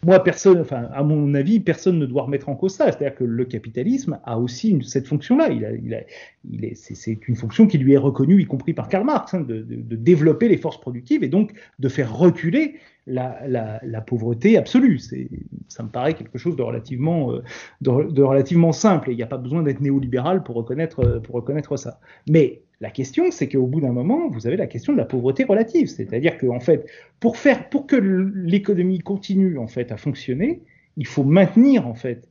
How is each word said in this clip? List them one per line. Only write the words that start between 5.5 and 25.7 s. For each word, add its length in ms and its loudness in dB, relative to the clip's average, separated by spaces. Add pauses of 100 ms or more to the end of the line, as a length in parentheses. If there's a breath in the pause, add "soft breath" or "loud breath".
a, 80 -8
il 220 -8
a, 60 -8 (480 loud breath)
il 160 -10
est, 120 -8
c'est, 180 -18
c'est 320 -10
une 80 0
fonction 320 4
qui 120 2
lui 160 6
est 40 8
reconnue, 420 4
y 40 2
compris 280 -6
par 160 -8
Karl 160 0
Marx, 300 -2
hein, 60 -2
de, 220 -6
de, 120 -12
de 220 -10
développer 520 4
les 100 4
forces 220 -8
productives 440 -4
et 40 -2
donc 260 0 (260 loud breath)
de 80 -2
faire 280 -4
reculer 600 2 (320 loud breath)
la, 400 -6
la, 340 -4
la 180 -8
pauvreté 560 2
absolue. 420 4
C'est, 300 -10 (380)
ça 160 -16
me 60 -10
paraît 260 -2
quelque 240 -14
chose 160 -4
de 80 -6
relativement, 680 -4
euh, 100 -8 (380 loud breath)
de, 320 0
de 100 4
relativement 500 4
simple. 380 2
Et 40 -2
il 20 -8
n'y 80 -6
a 20 -12
pas 120 -10
besoin 260 -4
d'être 160 -2
néolibéral 640 -2
pour 100 -12
reconnaître, 460 -4
euh, 180 2
pour 160 -12
reconnaître 420 -4
ça. 220 -10 (300 soft breath)
Mais 320 4 (220)
la 80 -10
question, 400 -2
c'est 180 -6
qu'au 180 0
bout 140 -2
d'un 120 -2
moment, 360 -2
vous 180 -8
avez 120 -2
la 80 -4
question 260 -6
de 60 2
la 80 -2
pauvreté 380 0
relative. 420 2